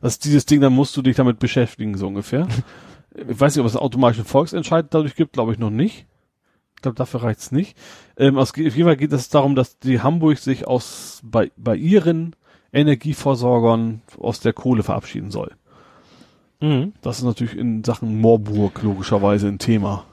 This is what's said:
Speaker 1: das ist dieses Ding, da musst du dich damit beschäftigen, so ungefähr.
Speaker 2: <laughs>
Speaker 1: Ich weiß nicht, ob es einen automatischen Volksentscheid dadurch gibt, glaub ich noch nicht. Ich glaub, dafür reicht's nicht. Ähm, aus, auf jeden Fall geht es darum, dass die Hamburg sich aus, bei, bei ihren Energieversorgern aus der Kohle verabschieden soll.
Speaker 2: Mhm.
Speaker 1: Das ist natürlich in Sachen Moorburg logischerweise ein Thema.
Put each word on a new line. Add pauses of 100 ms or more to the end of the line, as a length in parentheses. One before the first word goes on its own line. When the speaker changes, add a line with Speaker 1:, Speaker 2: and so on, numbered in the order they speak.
Speaker 1:
das
ist
dieses
Ding,
da
musst
du
dich
damit
beschäftigen,
so
ungefähr.
Speaker 2:
<laughs> (720)
Speaker 1:
Ich
weiß
nicht,
ob
es
einen
automatischen
Volksentscheid
dadurch
gibt,
glaub
ich
noch
nicht. (720)
Ich
glaub,
dafür
reicht's
nicht. (400)
Ähm,
aus,
auf
jeden
Fall
geht
es
darum,
dass
die
Hamburg
sich
aus,
bei,
bei
ihren (360)
Energieversorgern (180)
aus
der
Kohle
verabschieden
soll. (1080)
Speaker 2:
Mhm.
Speaker 1:
Das
ist
natürlich
in
Sachen
Moorburg
logischerweise
ein
Thema.